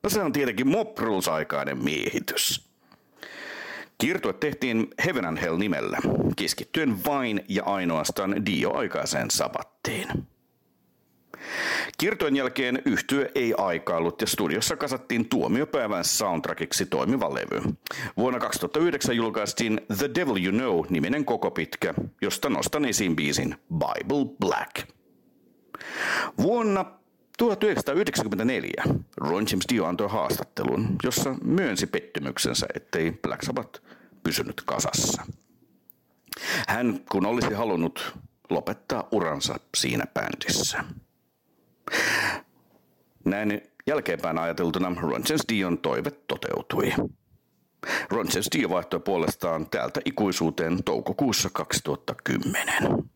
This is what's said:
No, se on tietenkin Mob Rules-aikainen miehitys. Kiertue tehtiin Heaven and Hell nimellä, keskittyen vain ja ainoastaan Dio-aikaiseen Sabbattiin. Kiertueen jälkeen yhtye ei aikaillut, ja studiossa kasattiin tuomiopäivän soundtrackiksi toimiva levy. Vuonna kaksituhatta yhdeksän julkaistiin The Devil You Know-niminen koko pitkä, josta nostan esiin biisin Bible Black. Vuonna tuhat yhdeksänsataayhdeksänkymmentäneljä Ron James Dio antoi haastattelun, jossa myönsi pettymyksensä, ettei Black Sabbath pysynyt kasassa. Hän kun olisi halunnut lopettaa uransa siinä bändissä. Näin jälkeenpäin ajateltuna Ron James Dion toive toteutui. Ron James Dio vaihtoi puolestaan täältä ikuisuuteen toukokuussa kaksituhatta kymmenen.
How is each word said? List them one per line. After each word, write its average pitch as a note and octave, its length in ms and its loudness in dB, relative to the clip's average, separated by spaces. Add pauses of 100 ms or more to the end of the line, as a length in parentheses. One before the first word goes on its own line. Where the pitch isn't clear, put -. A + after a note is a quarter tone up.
No, G#3 80 0
se G#3 120 2
on D3+ 100 0
tietenkin B2+ 360 2
Mob G#3+ 300 2
Rules-aikainen D#2 840 0
miehitys. - 880 -2 (1300)
Kiertue C#3 340 0
tehtiin A#2+ 560 0 (160)
Heaven C#3+ 200 2
and D#2+ 140 -2
Hell E2 180 2
nimellä, E2 420 0 (380)
keskittyen A2 680 -2
vain B2+ 440 2
ja G2 160 0
ainoastaan F#2+ 840 0
Dio-aikaiseen C#2 840 0
Sabbattiin. - 760 -4 (1900)
Kiertueen D#3+ 380 2
jälkeen B2+ 480 0
yhtye C#3 500 2
ei A#2+ 200 2
aikaillut, E2+ 680 0
ja - 60 0
studiossa G2 500 0
kasattiin B2+ 520 -2
tuomiopäivän G#2+ 760 2
soundtrackiksi E2+ 840 0
toimiva F2+ 480 0
levy. - 280 -2 (540)
Vuonna B2 220 2
kaksituhatta G#2+ 420 -2
yhdeksän D#3+ 360 2
julkaistiin A2 640 0 (180)
The C#3 160 0
Devil B2 300 2
You F#2+ 80 2
Know-niminen G2+ 720 2
koko A2 260 0
pitkä, - 440 -2 (280)
josta G2+ 280 0
nostan C3 340 0
esiin G2 320 2
biisin D2+ 400 0 (120)
Bible E2+ 720 0
Black. - 480 -2 (1500)
Vuonna G#3 460 4 (540)
tuhat G#3+ 240 4
yhdeksänsataayhdeksänkymmentäneljä C3+ 1200 2 (320)
Ron F2 340 2
James F#2 220 0
Dio G2+ 140 4
antoi E2+ 240 0
haastattelun, F2+ 920 0
jossa B2+ 320 0 (100)
myönsi C3 420 2
pettymyksensä, B1+ 880 -2
ettei E2 380 -2
Black - 300 -4
Sabbath - 400 -6 (400)
pysynyt - 440 -2
kasassa. - 560 0 (1500)
Hän A2 320 0 (100)
kun F#2+ 160 4
olisi A2+ 280 2
halunnut F#2+ 640 0 (320)
lopettaa G2 600 -2
uransa D#2+ 500 0 (160)
siinä B1 280 0 (100)
bändissä. - 720 -2 (2500)
Näin G#2 360 0 (260)
jälkeenpäin F2 520 0
ajateltuna E2+ 600 0
Ron C2 280 0
James D#3 200 0
Dion F#2+ 300 2
toive C#2 320 0
toteutui. - 840 -4 (1160)
Ron G#2 240 0
James F#2+ 140 0 (100)
Dio G2+ 120 2
vaihtoi F2 300 0
puolestaan E2 720 0
täältä C2 340 -2
ikuisuuteen E2+ 800 2
toukokuussa G2 680 0
kaksituhatta - 600 -4 (100)
kymmenen. - 800 0 (100)